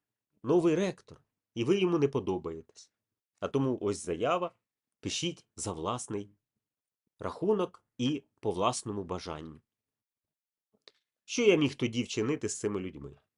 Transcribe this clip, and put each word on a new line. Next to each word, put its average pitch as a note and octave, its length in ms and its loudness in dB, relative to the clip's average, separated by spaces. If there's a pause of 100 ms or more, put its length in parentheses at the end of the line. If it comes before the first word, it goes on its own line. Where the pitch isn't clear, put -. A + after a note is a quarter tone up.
(440)
новий D#3+ 320 4
ректор, - 460 -4 (320)
і A#2+ 100 -2
ви G#3 160 4
йому F3 180 4
не C#3+ 100 6
подобаєтесь. F2 840 -6 (480)
А G2 80 -4
тому C3+ 340 2
ось G2+ 160 0
заява, C#3+ 540 -2 (480)
пишіть - 460 -6 (100)
за G2+ 180 -6
власний G2+ 560 -6 (880)
рахунок F3+ 640 -2 (140)
і C#3 260 0 (160)
по G#2+ 120 0
власному G#2 520 -2
бажанню». D#2+ 580 -8 (1600)
Що - 180 -2
я G3 120 8
міг C#3+ 200 4
тоді A#2+ 280 -2
вчинити A2+ 460 -2
з - 100 -8
цими G#2 200 -2
людьми? C#2+ 380 -10 (200)